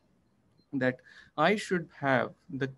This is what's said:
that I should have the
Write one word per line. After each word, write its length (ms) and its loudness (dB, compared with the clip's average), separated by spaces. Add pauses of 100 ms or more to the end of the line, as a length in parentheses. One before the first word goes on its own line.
(720)
that 260 0 (360)
I 200 4
should 340 -4 (100)
have 320 2 (200)
the 160 -4 (100)